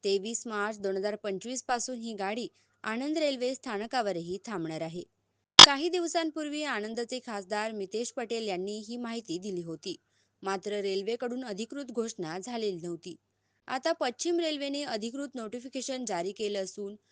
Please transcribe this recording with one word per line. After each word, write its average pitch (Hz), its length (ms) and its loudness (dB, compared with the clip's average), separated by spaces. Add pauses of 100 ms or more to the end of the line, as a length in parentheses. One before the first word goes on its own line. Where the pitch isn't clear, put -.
तेवीस 202 440 0
मार्च 214 320 -2
दोन 196 180 0
हजार 208 180 0
पंचवीस 214 480 -4
पासून 254 340 0
ही 226 160 -6
गाडी 208 340 -2 (360)
आणंद 254 340 0
रेल्वे 269 380 2
स्थानकावरही 202 880 0
थांबणार 160 360 -2
आहे. 165 220 -4 (560)
काही 285 300 12
दिवसांपूर्वी 320 760 2
आणंदचे 226 600 -2
खासदार 208 460 -2
मितेश 214 460 -2
पटेल 226 300 -2
यांनी 190 300 0 (100)
ही 240 100 -6
माहिती 226 400 -4
दिली 180 260 -2
होती, 165 320 -6 (480)
मात्र 196 380 -2
रेल्वेकडून 233 640 -2
अधिकृत 233 460 -6
घोषणा 208 480 -2
झालेली 214 420 -2
नव्हती. 170 340 -8 (520)
आता 269 240 0
पश्चिम 330 480 2
रेल्वेने 285 440 0
अधिकृत 240 520 -4
नोटिफिकेशन 247 720 -4
जारी 185 260 0
केलं 202 320 0
असून 202 320 -8 (160)